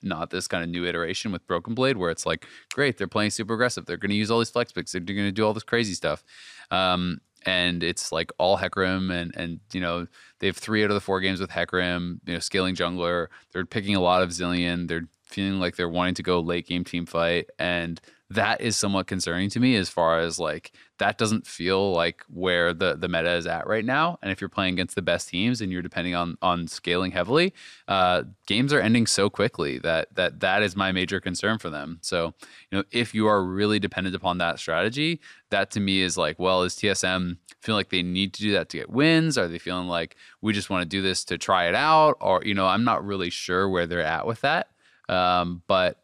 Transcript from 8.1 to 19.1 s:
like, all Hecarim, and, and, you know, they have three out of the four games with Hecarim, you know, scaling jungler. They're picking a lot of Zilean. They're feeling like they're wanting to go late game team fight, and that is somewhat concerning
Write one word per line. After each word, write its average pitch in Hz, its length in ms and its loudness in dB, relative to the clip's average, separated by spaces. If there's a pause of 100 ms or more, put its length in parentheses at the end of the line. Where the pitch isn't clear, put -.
like, 82 280 -4
all 92 200 4
Hecarim, 92 560 -2
and, 85 220 -4
and, 85 240 -8 (120)
you 95 80 -4
know, 85 280 -2 (320)
they 98 80 0
have 92 80 -2
three 107 260 0
out 104 80 2
of 104 40 2
the 101 60 2
four 95 200 0
games 95 200 0
with 95 100 -6
Hecarim, 87 760 -2
you 87 80 -4
know, 82 60 -4
scaling 92 340 0
jungler. 87 540 -2 (240)
They're 92 120 -4
picking 101 300 -2
a 98 60 4
lot 90 220 6
of 87 80 0
Zilean. 87 580 -2
They're 82 180 -4 (160)
feeling 98 380 -4
like 87 160 -2
they're 87 120 0
wanting 90 260 0
to 90 100 -8
go 90 160 2
late 85 260 -2
game 87 160 -2
team 87 240 -4
fight, 85 420 0 (120)
and 85 400 -2 (300)
that 104 300 0
is 110 160 0
somewhat 98 300 0
concerning 92 420 -2